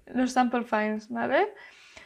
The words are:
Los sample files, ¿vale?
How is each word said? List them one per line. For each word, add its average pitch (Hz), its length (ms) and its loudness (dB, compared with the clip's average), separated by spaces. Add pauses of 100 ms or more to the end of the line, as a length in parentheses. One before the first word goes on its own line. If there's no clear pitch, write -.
Los 254 240 -2
sample 247 320 2
files, 214 480 -2
¿vale? 262 420 0 (520)